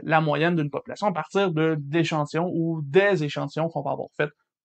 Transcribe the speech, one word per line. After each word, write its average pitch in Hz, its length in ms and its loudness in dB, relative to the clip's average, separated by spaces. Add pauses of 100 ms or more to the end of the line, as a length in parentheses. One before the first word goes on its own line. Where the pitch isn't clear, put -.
la 156 180 4
moyenne 156 340 2
d'une 151 140 0
population - 380 -4
à 202 40 0
partir 180 400 0
de, 160 280 2
d'échantillons 156 760 -2
ou 165 300 -2
des 180 400 4
échantillons 143 440 -4
qu'on 147 140 -6
va 135 120 -4
avoir 135 220 -8
faits 151 140 -2 (360)